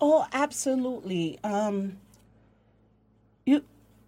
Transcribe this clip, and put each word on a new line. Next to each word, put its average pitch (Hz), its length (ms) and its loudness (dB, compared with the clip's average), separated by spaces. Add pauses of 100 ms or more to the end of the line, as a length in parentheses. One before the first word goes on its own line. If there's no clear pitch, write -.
Oh, 302 320 4
absolutely. 254 1080 -2
Um, 202 540 -2 (1500)
you, 294 180 4 (440)